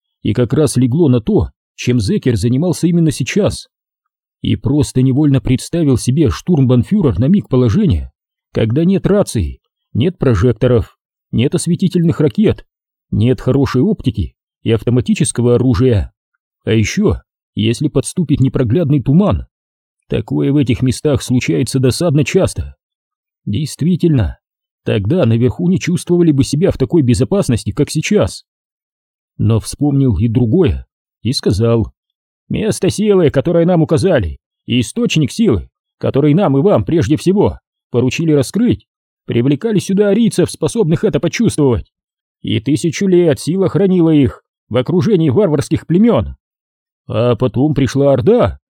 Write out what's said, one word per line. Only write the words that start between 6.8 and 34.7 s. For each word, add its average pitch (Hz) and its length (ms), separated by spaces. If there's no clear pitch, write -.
на 127 60
миг 185 240
положения, 127 640
когда 113 320
нет 190 200
рации, 113 540
нет 170 240
прожекторов, 120 800
нет 120 240
осветительных 170 640
ракет, 175 460
нет 117 300
хорошей 131 400
оптики 113 540
и 110 100
автоматического 120 840
оружия. 120 580
А 107 80
ещё, 113 500
если 117 340
подступит 147 520
непроглядный 135 640
туман, 135 440
такое 139 440
в 143 60
этих 123 240
местах 131 400
случается 131 580
досадно 143 440
часто. 76 520
Действительно, 135 920
тогда 117 420
наверху 120 440
не 185 100
чувствовали 175 520
бы 135 120
себя 151 280
в - 60
такой 151 240
безопасности, 123 680
как 147 180
сейчас. 156 560
Но 107 220
вспомнил 139 580
и 110 100
другое, 117 580
и 113 120
сказал: 113 600
"Место 196 400
силы, 190 420
которое 170 340
нам 170 160
указали, 135 560
и 117 140